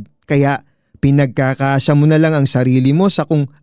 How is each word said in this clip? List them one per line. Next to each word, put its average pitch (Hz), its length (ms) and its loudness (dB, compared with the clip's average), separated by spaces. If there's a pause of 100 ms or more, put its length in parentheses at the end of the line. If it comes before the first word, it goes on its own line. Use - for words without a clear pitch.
(240)
Kaya 139 400 -2 (400)
pinagkakasya 139 880 0
mo 147 160 2
na 156 80 2
lang 160 160 2
ang 139 160 0
sarili 127 480 0
mo 190 160 0
sa 156 160 -4
kung 147 240 -2 (120)